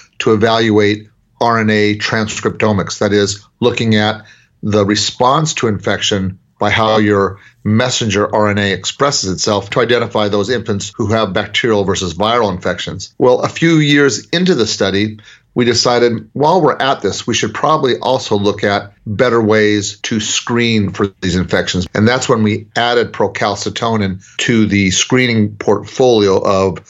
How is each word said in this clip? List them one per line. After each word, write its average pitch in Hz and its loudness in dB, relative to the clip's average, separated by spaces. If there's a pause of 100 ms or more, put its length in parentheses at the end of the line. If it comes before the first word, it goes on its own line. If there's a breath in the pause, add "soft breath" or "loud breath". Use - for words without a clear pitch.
(180 loud breath)
to 117 0
evaluate 107 2 (320)
R 117 2
N 107 0
A 104 2
transcriptomics, 107 -2
that 104 0
is, 101 0 (160)
looking 120 0
at 107 0 (400 loud breath)
the 104 2
response 127 0
to - -2
infection 98 -2 (180)
by 104 0
how 110 2
your 101 2 (240 loud breath)
messenger 110 0
R 107 2
N 101 0
A 101 0
expresses 98 -2
itself 101 -2
to 135 0
identify 117 0
those 101 -2
infants 107 -4
who 113 -2
have 107 0
bacterial 104 0
versus 90 -2
viral 107 0
infections. 87 -8
Well, 123 4
a 147 -2
few 165 0
years 143 2
into 180 2
the 113 0
study, 104 -2 (360 loud breath)
we 120 0
decided 117 2
while 156 2
we're 151 2
at 135 -2
this, - -6
we 117 -2
should - -2
probably 143 0
also 127 -2
look 101 -2
at 104 -2 (160)
better 117 2
ways 104 2
to 113 -4
screen 113 -2
for 101 -2 (120)
these 90 -2
infections. 90 -2 (100)
And 104 2
that's 127 0
when 113 2
we 104 -2
added 117 0
procalcitonin 101 -2 (140 loud breath)
to 113 2
the 98 2
screening 117 0
portfolio 104 2
of, 95 0 (120 loud breath)